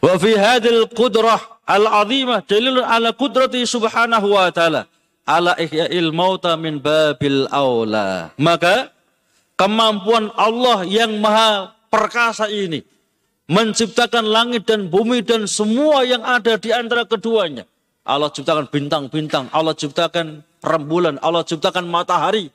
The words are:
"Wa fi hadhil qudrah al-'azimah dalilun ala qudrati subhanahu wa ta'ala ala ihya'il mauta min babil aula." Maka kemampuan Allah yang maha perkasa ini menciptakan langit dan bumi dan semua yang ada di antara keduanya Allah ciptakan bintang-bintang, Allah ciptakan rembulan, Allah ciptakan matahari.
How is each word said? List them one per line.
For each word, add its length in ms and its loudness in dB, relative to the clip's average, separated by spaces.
"Wa 160 4
fi 160 4
hadhil 560 2
qudrah 800 0
al-'azimah 800 2
dalilun 320 0
ala 320 0
qudrati 480 0
subhanahu 720 0
wa 160 4
ta'ala 400 0
ala 320 2
ihya'il 560 -2
mauta 440 0
min 240 -6
babil 680 0
aula." 880 -2
Maka 560 0
kemampuan 800 2
Allah 480 2
yang 320 0
maha 560 2
perkasa 560 0
ini 400 -4
menciptakan 800 0
langit 400 0
dan 160 0
bumi 400 0
dan 240 0
semua 560 2
yang 160 -2
ada 400 0
di 80 -8
antara 400 -2
keduanya 560 -2
Allah 240 0
ciptakan 400 -2
bintang-bintang, 800 -4
Allah 240 0
ciptakan 640 -4
rembulan, 560 -2
Allah 240 -2
ciptakan 480 -4
matahari. 640 -2